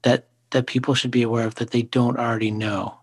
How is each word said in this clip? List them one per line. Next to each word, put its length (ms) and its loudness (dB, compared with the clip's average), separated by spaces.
that, 260 2
that 180 0
people 260 0
should 180 0
be 100 2
aware 260 0
of 80 -6
that 160 -6
they 120 2
don't 340 2
already 340 0
know? 520 -4